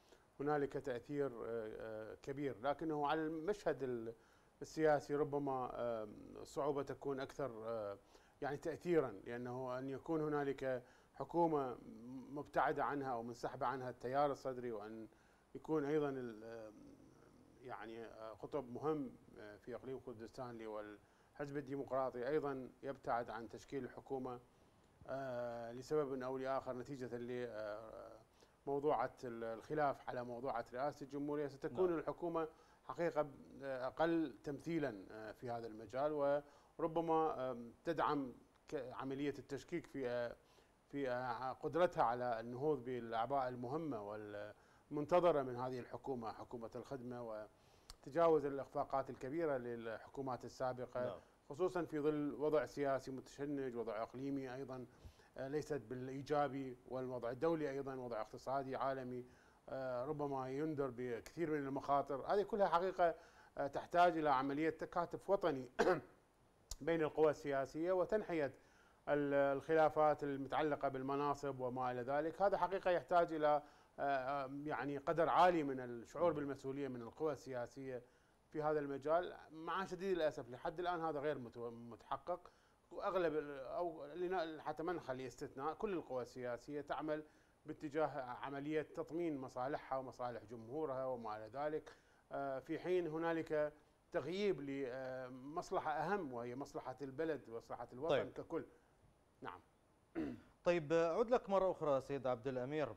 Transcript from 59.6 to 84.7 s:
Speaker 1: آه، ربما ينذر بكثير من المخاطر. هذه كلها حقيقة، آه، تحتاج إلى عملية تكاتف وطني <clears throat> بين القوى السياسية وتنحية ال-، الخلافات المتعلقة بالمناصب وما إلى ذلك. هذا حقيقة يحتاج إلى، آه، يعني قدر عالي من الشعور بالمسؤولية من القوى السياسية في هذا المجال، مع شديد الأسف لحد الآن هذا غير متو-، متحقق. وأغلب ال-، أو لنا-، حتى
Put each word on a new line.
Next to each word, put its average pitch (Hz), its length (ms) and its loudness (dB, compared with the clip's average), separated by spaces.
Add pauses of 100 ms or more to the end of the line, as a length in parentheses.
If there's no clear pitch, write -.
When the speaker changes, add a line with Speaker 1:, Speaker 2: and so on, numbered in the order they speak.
Speaker 1:
آه، 131 360 -2
ربما 143 460 0
ينذر 139 460 0
بكثير 123 540 -2
من 156 160 2
المخاطر. 139 600 2
هذه 196 160 4
كلها 196 260 4
حقيقة، 170 460 6 (440)
آه، 143 80 2
تحتاج 170 520 6
إلى 151 120 6
عملية 139 400 4
تكاتف 165 600 -2
وطني 156 380 4 (100)
<clears throat> - 1040 0
بين 160 220 2
القوى 151 280 6
السياسية 143 600 0
وتنحية 180 600 2 (560)
ال-، 147 260 4 (220)
الخلافات 151 680 6
المتعلقة 139 640 0
بالمناصب 139 720 0
وما 127 300 0
إلى 123 120 -2
ذلك. 151 400 2
هذا 190 160 6
حقيقة 185 320 2
يحتاج 170 420 6
إلى، 147 300 6 (360)
آه، 139 520 0 (140)
يعني 139 340 -2
قدر 156 300 4
عالي 165 340 8
من 135 180 0
الشعور 123 520 0
بالمسؤولية 139 560 -4
من 123 140 -6
القوى 143 300 -2
السياسية 127 720 -6 (480)
في 151 120 -2
هذا 151 180 4
المجال، 147 540 2 (180)
مع 165 320 -2
شديد 185 320 0
الأسف 143 340 0
لحد 160 300 -6
الآن 175 200 0
هذا 151 200 0
غير 143 180 0
متو-، 120 340 -8
متحقق. 120 760 -8 (400)
وأغلب 175 460 2
ال-، 147 300 -4
أو 156 480 -4
لنا-، 170 480 -2
حتى - 200 -4